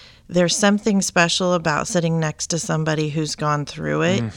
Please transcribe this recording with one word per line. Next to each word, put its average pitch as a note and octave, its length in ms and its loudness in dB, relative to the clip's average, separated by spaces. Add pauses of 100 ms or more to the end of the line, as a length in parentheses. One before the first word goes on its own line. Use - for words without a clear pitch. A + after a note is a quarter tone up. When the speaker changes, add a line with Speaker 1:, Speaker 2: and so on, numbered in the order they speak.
(280)
Speaker 1:
there's F3 280 2
something G3+ 460 2
special F3+ 520 0
about D#3+ 340 0
sitting E3 320 0
next D#3 280 -4
to E3 120 -2
somebody D#3 500 -2
who's D3+ 260 -4
gone D3 300 -2
through D3+ 380 -2
it A#2+ 180 2
Speaker 2:
Mm. A2 160 -4